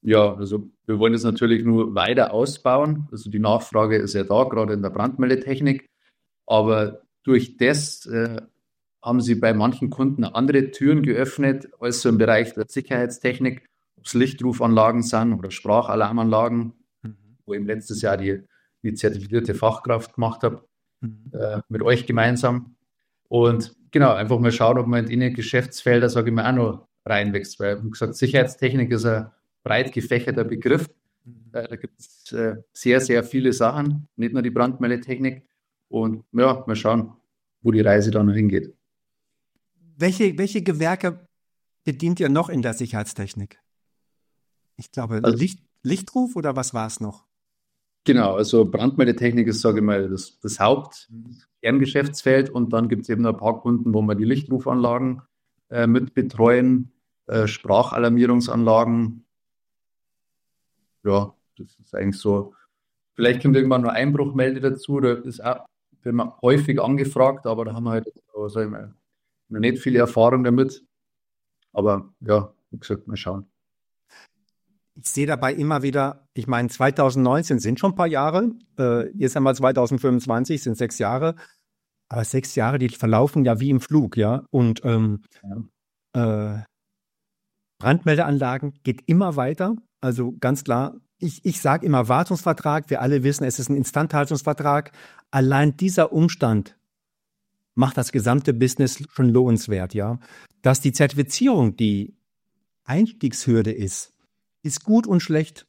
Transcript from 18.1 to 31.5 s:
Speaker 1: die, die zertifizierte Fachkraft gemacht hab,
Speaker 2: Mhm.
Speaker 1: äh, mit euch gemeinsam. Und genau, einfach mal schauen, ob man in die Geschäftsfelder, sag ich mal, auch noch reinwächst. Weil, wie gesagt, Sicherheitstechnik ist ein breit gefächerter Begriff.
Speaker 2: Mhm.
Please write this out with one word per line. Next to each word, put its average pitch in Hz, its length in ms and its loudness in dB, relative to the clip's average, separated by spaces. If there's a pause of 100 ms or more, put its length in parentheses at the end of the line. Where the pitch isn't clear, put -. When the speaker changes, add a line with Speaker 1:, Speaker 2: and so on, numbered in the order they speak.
Speaker 1:
die, 95 240 -4 (420)
die 110 100 -4
zertifizierte 104 600 -2
Fachkraft 113 600 -2
gemacht 113 280 -4
hab, 113 240 -4 (320)
Speaker 2:
Mhm. 113 320 -14
Speaker 1:
äh, 107 380 -6
mit 107 120 -4
euch 120 260 0
gemeinsam. 123 680 0 (540)
Und 120 440 2 (180)
genau, 139 200 4
einfach 107 280 0
mal 117 120 2
schauen, 117 260 4
ob 120 100 -2
man 117 200 0
in 120 140 -2
die 127 100 0
Geschäftsfelder, 123 800 0
sag 117 180 0
ich 117 60 -2
mal, 113 160 0
auch 131 60 0
noch 117 320 -2 (180)
reinwächst. 101 560 -2
Weil, 101 220 -2
wie 110 80 -8
gesagt, 113 240 -6
Sicherheitstechnik 127 760 0
ist 113 140 -2
ein 110 220 -2 (360)
breit 127 300 -2
gefächerter 123 500 -2
Begriff. 120 460 0 (340)
Speaker 2:
Mhm. 113 300 -20